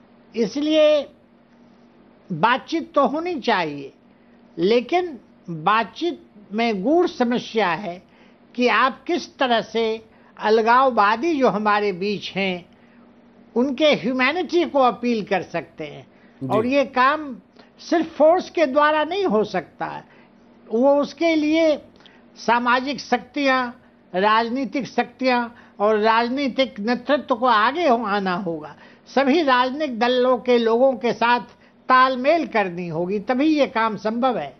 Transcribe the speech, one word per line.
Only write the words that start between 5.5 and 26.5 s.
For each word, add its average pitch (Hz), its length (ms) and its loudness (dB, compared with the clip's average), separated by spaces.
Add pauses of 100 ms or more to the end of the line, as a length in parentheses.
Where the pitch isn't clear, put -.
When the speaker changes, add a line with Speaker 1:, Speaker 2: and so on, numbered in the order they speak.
Speaker 1:
बातचीत 214 720 -2 (300)
में 220 300 -2
गूढ़ 330 260 2
समस्या 233 600 -2
है 175 340 -6 (520)
कि 247 140 2
आप 233 360 2
किस - 340 -6
तरह 240 240 2
से 220 420 -4 (320)
अलगाववादी 226 1000 2
जो 254 100 4
हमारे 208 440 0
बीच 190 380 -6
हैं 185 340 -4 (880)
उनके 277 400 2
ह्यूमैनिटी 262 720 0
को 277 140 -2
अपील 240 460 0
कर 185 180 -2
सकते 160 420 -10
हैं। 143 220 -16 (340)
Speaker 2:
जी। 131 80 -8
Speaker 1:
और 214 180 0
ये 269 200 2
काम 277 480 0 (460)
सिर्फ 320 360 -2
फोर्स 330 340 4
के 320 160 0
द्वारा 294 380 2
नहीं 370 200 -4
हो 214 200 0
सकता 175 420 -8
है, 147 180 -12 (600)
वो 262 300 2
उसके 320 380 0
लिए 311 420 2 (600)
सामाजिक 247 640 0
शक्तियां, 262 680 -2 (420)
राजनीतिक 226 760 0
शक्तियां 240 600 -2 (340)
और 214 180 2
राजनीतिक 240 840 0